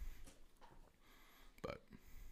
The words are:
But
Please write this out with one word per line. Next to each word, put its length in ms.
But 180